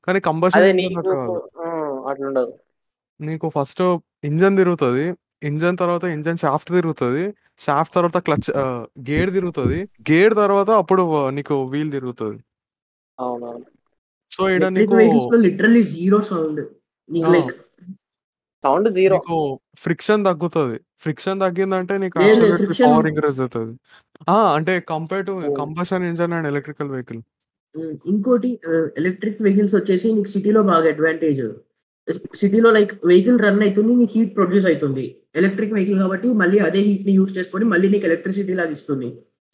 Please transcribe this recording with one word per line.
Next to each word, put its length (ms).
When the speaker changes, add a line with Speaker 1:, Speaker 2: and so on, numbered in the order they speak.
Speaker 1:
కానీ 140
కంబషన్ 400
Speaker 2:
అదే 100
Speaker 1:
ఇంజిన్ 280
అట్లా 160
Speaker 2:
నీకు, 400
Speaker 1:
కాదు. 140
Speaker 2:
ఆ, 40
అట్లుండదు. 480
Speaker 1:
నీకు 280
ఫస్ట్ 500
ఇంజిన్ 320
తిరుగుతది, 580
ఇంజిన్ 360
తర్వాత 260
ఇంజిన్ 320
షాఫ్ట్ 340
తిరుగుతది, 640
షాఫ్ట్ 360
తర్వాత 240
క్లచ్, 380
ఆ, 300
గేర్ 220
తిరుగుతది, 520
గేర్ 500
తర్వాత 360
అప్పుడు, 560
ఆ, 40
నీకు 340
వీల్ 280
తిరుగుతది. 460
Speaker 2:
అవునవును. 440
Speaker 1:
So 160
ఈడ 120
Speaker 3:
ఎలక్ట్రిక్ 280
Speaker 1:
నీకు 40
Speaker 3:
వెహికల్స్ 380
లో 60
literally 440
zero 500
sound. 320
నీకు 160
Speaker 1:
ఆ. 40
Speaker 3:
like 220
Speaker 2:
సౌండ్ 260
జీరో. 260
Speaker 1:
నీకు 440
ఫ్రిక్షన్ 480
తగ్గుతది. 560
ఫ్రిక్షన్ 420
తగ్గిందంటే 580
నీకు 200
Speaker 3:
లేదు, 100
లేదు, 100
Speaker 1:
absolutely 260
Speaker 3:
ఫ్రిక్షన్ 300
Speaker 1:
పవర్ 120
ఇంక్రీజ్ 340
అవుతది. 360
ఆ, 260
అంటే 240
compare 460
to 60
Speaker 2:
ఉమ్. 140
Speaker 1:
combustion 720
engine 160
and 220
electrical 440
vehicle. 260
Speaker 3:
ఉమ్, 300
ఇంకోటి, 640
ఆ, 200
ఎలక్ట్రిక్ 440
వెహికల్స్ 320
వచ్చేసి 380
నీకు 160
సిటీలో 340
బాగా 260
అడ్వాంటేజ్. 640
సిటీలో, 380
like, 220
వెహికల్ 340
రన్ 240
అవుతుంది, 320
నీకు 240
హీట్ 180
ప్రొడ్యూస్ 300
అవుతుంది. 500
ఎలక్ట్రిక్ 360
వెహికల్ 260
కాబట్టి 300
మళ్ళీ 300
అదే 200
హీట్ 280
ని 60
యూజ్ 260
చేసుకొని 260
మళ్ళీ 240
నీకు 180
ఎలక్ట్రిసిటీ 480
లాగా 160
ఇస్తుంది. 480